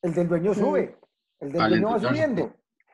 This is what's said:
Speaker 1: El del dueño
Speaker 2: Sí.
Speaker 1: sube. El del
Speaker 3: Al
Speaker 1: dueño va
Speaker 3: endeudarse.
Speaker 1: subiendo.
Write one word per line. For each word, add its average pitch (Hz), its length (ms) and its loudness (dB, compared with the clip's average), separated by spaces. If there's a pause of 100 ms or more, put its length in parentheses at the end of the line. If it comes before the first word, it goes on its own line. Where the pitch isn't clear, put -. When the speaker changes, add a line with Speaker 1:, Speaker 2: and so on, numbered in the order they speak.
Speaker 1:
El 170 120 -4
del 175 160 0
dueño 175 240 0
Speaker 2:
Sí. - 80 -2
Speaker 1:
sube. 269 380 -2 (400)
El 143 120 -10
del 165 100 -2
Speaker 3:
Al - 100 2
Speaker 1:
dueño 202 180 4
va 233 60 0
Speaker 3:
endeudarse. 214 120 0
Speaker 1:
subiendo. 185 480 -2 (380)